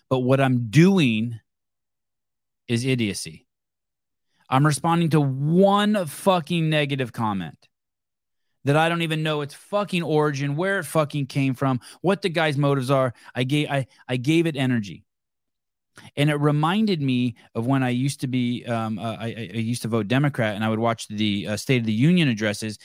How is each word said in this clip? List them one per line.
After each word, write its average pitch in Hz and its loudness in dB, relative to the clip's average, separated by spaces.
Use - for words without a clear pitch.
But 131 0
what 131 2
I'm 127 2
doing 120 4
is 120 -2
idiocy. 107 -4
I'm 135 4
responding 165 0
to 151 4
one 180 2
fucking 170 0
negative 143 0
comment 98 -6
that 143 2
I 160 4
don't 170 -2
even 160 -2
know 156 -2
its 143 -8
fucking 190 -4
origin, 151 0
where 190 -2
it 160 -8
fucking 147 -2
came 135 0
from, 131 -2
what 196 0
the 196 -2
guy's 156 0
motives 139 0
are. 131 2
I 127 -2
gave, 147 0
I, 139 -2
I 127 -2
gave 160 2
it 160 -2
energy. 120 -2
And 147 2
it 147 0
reminded 156 0
me 123 -2
of 117 -4
when 135 0
I 123 0
used 131 -4
to 147 -4
be, 123 -4
um, 113 -6
uh, 110 -8
I, 110 -10
I, 113 -10
I 117 -4
used 117 -4
to 113 -6
vote 110 -2
Democrat, 127 0
and 107 -4
I 110 0
would 110 0
watch 113 -2
the, 104 -2
uh, 104 -4
State 127 0
of 113 -4
the 110 0
Union 156 4
addresses, 107 -4